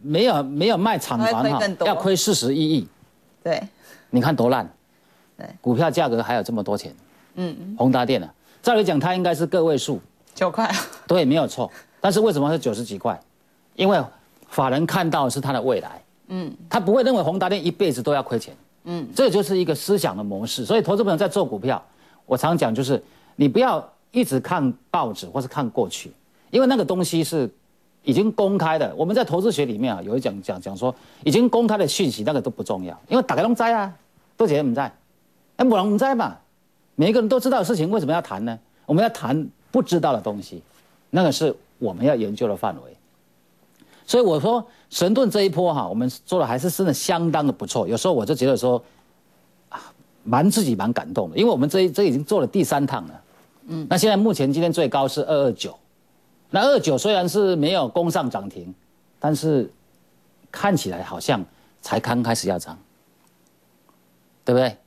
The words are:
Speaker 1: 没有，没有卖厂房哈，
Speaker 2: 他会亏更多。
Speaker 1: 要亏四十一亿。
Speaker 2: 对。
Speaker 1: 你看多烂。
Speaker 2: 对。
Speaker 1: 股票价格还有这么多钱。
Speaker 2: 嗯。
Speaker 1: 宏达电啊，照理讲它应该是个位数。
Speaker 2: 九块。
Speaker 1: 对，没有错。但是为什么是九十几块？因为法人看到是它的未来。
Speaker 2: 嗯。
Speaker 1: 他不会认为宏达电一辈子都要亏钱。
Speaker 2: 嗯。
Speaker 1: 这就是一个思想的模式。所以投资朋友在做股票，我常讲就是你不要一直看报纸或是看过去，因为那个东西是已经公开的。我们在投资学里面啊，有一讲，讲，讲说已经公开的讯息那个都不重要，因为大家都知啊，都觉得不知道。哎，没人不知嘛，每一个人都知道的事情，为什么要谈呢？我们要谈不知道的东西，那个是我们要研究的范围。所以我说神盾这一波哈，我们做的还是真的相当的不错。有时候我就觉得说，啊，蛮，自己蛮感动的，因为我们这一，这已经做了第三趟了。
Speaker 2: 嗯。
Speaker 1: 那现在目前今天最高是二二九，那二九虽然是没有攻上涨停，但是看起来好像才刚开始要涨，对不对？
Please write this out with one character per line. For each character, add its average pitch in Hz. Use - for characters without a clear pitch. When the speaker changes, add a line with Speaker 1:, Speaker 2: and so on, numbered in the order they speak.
Speaker 1:
没 156
有， 170
没 143
有 220
卖 196
厂 123
房 117
哈， -
Speaker 2:
他 113
会 135
亏 139
更 196
多。 170
Speaker 1:
要 202
亏 185
四 202
十 131
一 156
亿。 113
Speaker 2:
对。 170
Speaker 1:
你 -
看 151
多 120
烂。 127
Speaker 2:
对。 -
Speaker 1:
股 123
票 156
价 147
格 117
还 120
有 110
这 117
么 107
多 101
钱。 -
Speaker 2:
嗯。 180
Speaker 1:
宏 262
达 127
电 127
啊， -
照 240
理 214
讲 160
它 180
应 185
该 170
是 156
个 165
位 156
数。 127
Speaker 2:
九 185
块。 220
Speaker 1:
对， 175
没 135
有 156
错。 -
但 196
是 202
为 214
什 147
么 147
是 160
九 123
十 113
几 104
块？ 98
因 190
为 185
法 131
人 151
看 170
到 143
是 139
它 135
的 123
未 113
来。 -
Speaker 2:
嗯。 180
Speaker 1:
他 233
不 190
会 254
认 262
为 190
宏 160
达 185
电 185
一 -
辈 170
子 123
都 147
要 135
亏 117
钱。 -
Speaker 2:
嗯。 170
Speaker 1:
这 254
就 196
是 185
一 180
个 151
思 190
想 107
的 107
模 101
式。 117
所 220
以 208
投 196
资 226
朋 196
友 165
在 196
做 185
股 110
票， 127
我 127
常 160
讲 120
就 135
是 127
你 143
不 190
要 233
一 240
直 131
看 143
报 131
纸 -
或 139
是 127
看 135
过 104
去， -
因 240
为 262
那 262
个 202
东 180
西 160
是 147
已 143
经 208
公 196
开 160
的。 131
我 160
们 202
在 254
投 165
资 214
学 147
里 113
面 117
啊， 90
有 101
一 131
讲， 101
讲， 92
讲 98
说 123
已 -
经 226
公 233
开 214
的 165
讯 151
息 107
那 139
个 131
都 120
不 -
重 95
要， 87
因 233
为 262
大 -
家 165
都 233
知 233
啊， 226
都 226
觉 147
得 151
不 139
知 117
道。 135
哎， 240
没 247
人 202
不 202
知 269
嘛， 185
每 160
一 220
个 240
人 220
都 254
知 254
道 254
的 185
事 214
情， 165
为 220
什 160
么 139
要 170
谈 104
呢？ 113
我 -
们 175
要 226
谈 156
不 269
知 175
道 147
的 110
东 104
西， -
那 185
个 165
是 151
我 101
们 104
要 143
研 107
究 120
的 104
范 95
围。 64
所 240
以 -
我 165
说 220
神 180
盾 247
这 208
一 196
波 170
哈， 127
我 90
们 -
做 180
的 143
还 120
是 170
真 190
的 156
相 170
当 147
的 131
不 -
错。 101
有 117
时 117
候 180
我 113
就 151
觉 127
得 135
说， 123
啊， -
蛮， 135
自 214
己 123
蛮 98
感 -
动 98
的， -
因 190
为 240
我 165
们 262
这 190
一， 185
这 202
已 156
经 143
做 202
了 -
第 190
三 143
趟 104
了。 -
Speaker 2:
嗯。 160
Speaker 1:
那 180
现 214
在 202
目 214
前 139
今 160
天 170
最 165
高 135
是 143
二 147
二 123
九， -
那 190
二 269
九 151
虽 208
然 180
是 190
没 151
有 160
攻 170
上 156
涨 101
停， 90
但 151
是 143
看 202
起 113
来 87
好 -
像 107
才 110
刚 123
开 113
始 -
要 90
涨， -
对 123
不 123
对？ 123